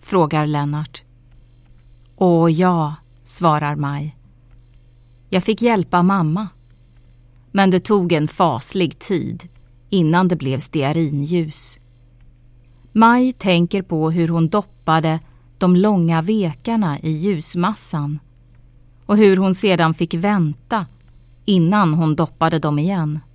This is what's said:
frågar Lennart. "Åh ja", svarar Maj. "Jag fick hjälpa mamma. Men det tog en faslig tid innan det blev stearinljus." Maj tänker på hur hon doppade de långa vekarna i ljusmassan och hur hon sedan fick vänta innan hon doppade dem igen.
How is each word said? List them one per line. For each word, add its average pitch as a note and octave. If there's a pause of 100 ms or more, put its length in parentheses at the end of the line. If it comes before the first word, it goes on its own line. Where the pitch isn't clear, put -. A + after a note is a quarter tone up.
frågar D#3
Lennart. D3 (1120)
"Åh E3+
ja", E3 (300)
svarar D3+
Maj. D3 (1120)
"Jag F#3
fick A3
hjälpa F#3+
mamma. F#3 (1040)
Men G3
det F3+
tog F#3
en D3+
faslig E3
tid - (400)
innan F3
det F3
blev C3+
stearinljus." D3+ (1120)
Maj A#3+
tänker F#3
på D#3+
hur E3
hon E3
doppade D#3+ (380)
de F3+
långa F3
vekarna G3
i D#3+
ljusmassan D#3+ (880)
och G#3
hur G3+
hon F#3+
sedan E3+
fick E3
vänta F3+ (580)
innan F3+
hon D#3
doppade E3
dem D3
igen. D#3 (140)